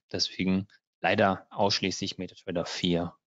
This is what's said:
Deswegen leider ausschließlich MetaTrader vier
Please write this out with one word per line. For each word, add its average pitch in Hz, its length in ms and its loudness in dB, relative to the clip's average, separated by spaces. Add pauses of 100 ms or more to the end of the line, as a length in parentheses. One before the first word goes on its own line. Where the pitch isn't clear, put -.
Deswegen 95 580 0 (340)
leider 98 480 2
ausschließlich 98 680 -2
MetaTrader 90 480 -6
vier 87 480 -2 (120)